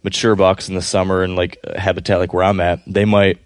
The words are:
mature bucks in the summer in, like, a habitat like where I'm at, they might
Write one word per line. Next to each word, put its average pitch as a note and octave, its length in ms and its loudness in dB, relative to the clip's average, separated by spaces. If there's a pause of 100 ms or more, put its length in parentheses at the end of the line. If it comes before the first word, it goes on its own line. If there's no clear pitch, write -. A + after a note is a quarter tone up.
mature G#2 320 0
bucks F#2+ 340 2
in F#2+ 60 -6
the F#2 60 -2
summer F#2+ 420 0
in, F#2 120 -4
like, F2+ 280 -4
a - 160 -10
habitat F2+ 400 -2
like F2 140 -2
where F2+ 100 2
I'm F#2+ 160 2
at, F2 280 0
they G2+ 180 0
might G2+ 400 2